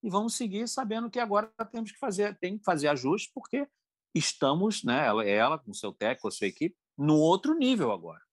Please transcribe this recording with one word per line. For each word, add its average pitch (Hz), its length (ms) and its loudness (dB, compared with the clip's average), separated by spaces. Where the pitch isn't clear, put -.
E 220 80 -4
vamos 233 240 0
seguir 220 340 -4
sabendo 226 400 -4
que 240 100 -6
agora 214 320 0
temos 226 180 -6
que - 80 -20
fazer, 208 400 -2
tem 190 200 -4
que 208 60 -16
fazer 151 240 2
ajustes, 147 440 0
porque 285 340 -4
estamos, 170 680 0
né, 127 220 2
ela, 110 180 2
ela 113 340 2
com 107 140 -14
seu 101 180 -8
técnico, 110 320 -4
com 104 80 -2
sua - 180 -2
equipe, 156 280 -4
no 151 180 4
outro 185 380 4
nível 247 380 2
agora. 82 300 -10